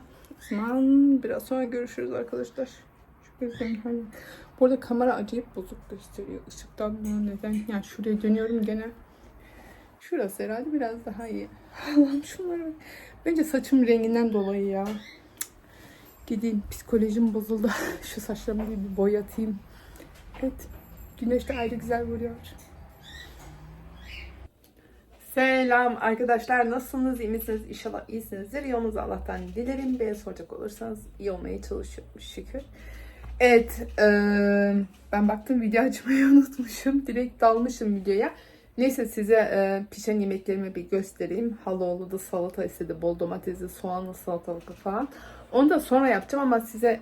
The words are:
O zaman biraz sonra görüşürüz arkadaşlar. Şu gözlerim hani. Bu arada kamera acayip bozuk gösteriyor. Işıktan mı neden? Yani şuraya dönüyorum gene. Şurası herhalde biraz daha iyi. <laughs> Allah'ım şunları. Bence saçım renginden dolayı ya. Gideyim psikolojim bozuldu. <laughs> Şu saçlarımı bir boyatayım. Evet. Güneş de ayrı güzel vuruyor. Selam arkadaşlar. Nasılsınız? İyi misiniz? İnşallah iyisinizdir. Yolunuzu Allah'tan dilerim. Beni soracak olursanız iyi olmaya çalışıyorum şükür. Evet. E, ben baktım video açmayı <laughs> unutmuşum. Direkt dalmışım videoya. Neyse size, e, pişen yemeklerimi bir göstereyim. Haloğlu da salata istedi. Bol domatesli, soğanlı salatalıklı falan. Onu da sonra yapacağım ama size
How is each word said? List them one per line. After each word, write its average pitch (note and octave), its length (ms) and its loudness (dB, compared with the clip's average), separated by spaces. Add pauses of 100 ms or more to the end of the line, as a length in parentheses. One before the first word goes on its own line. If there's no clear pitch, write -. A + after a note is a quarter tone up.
(320)
O - 240 -10
zaman C4+ 680 6
biraz A3+ 200 -4
sonra C4 200 -2
görüşürüz B3 500 -4
arkadaşlar. A#3+ 520 -6 (580)
Şu - 160 -20
gözlerim A#3 440 -4
hani. A#3+ 180 -4 (580)
Bu C4 60 8
arada B3+ 140 6
kamera B3 340 2
acayip A#3 420 -6
bozuk F#3+ 340 -12
gösteriyor. G3 580 -14
Işıktan - 440 -8
mı G#3+ 360 -2
neden? G#3 280 -4 (120)
Yani G#3 160 -4
şuraya G#3+ 380 -2
dönüyorum A3 440 2
gene. G#3+ 200 -4 (1120)
Şurası G3+ 440 -4
herhalde A#3+ 300 -6
biraz A#3 320 -4
daha A3+ 220 -10
iyi. G3+ 200 -6 (220)
<laughs> - 180 -12 (100)
Allah'ım C#4+ 260 6
şunları. E4+ 500 -6 (520)
Bence D#4+ 180 2
saçım C4 440 4
renginden A#3 460 4
dolayı G3+ 320 0
ya. G3 220 -2 (1400)
Gideyim G#3+ 440 -2
psikolojim A3 640 0
bozuldu. G#3+ 360 -2 (180)
<laughs> F4+ 140 -8
Şu - 200 -10
saçlarımı G#3+ 500 -6
bir G3 260 -6
boyatayım. G#3 640 0 (840)
Evet. - 260 -6 (520)
Güneş A#3+ 300 0
de C#4 40 -4
ayrı A#3 220 -4
güzel A#3 280 -2
vuruyor. A#3 280 -6 (3000)
Selam B3+ 680 4
arkadaşlar. A#3 680 2
Nasılsınız? B3+ 500 -2
İyi G#3+ 100 -4
misiniz? A3 400 -4
İnşallah G#3 400 -10
iyisinizdir. A3 540 -8
Yolunuzu A3+ 360 -2
Allah'tan F#3+ 480 -6
dilerim. B3+ 520 -4
Beni G#3+ 160 -2
soracak - 380 -12
olursanız G#3+ 460 -10 (200)
iyi G3 120 -4
olmaya F#3 300 -8
çalışıyorum - 600 -10
şükür. - 400 -12 (760)
Evet. A#3 480 6 (120)
E, G#3 60 6 (1080)
ben G#3 160 4
baktım G#3+ 340 0
video A3+ 220 4
açmayı C4+ 420 2
<laughs> C#4 60 8
unutmuşum. C4+ 760 4
Direkt B3 340 -2
dalmışım A3+ 540 4
videoya. G3 380 0 (440)
Neyse B3+ 280 2
size, G#3+ 300 2
e, G3 560 4
pişen G#3+ 280 -2
yemeklerimi G3 560 -2
bir F3 140 -8
göstereyim. G3 760 -2
Haloğlu F#3 460 -2
da F#3+ 80 -4
salata F3+ 440 -4
istedi. E3 380 -6
Bol E3+ 180 0
domatesli, F3+ 500 -6
soğanlı F#3 440 -8
salatalıklı F3 600 -8
falan. G#3 360 -6 (420)
Onu C#4 180 6
da E4 100 4
sonra C4+ 280 4
yapacağım B3 360 2
ama B3 160 4
size A3+ 420 0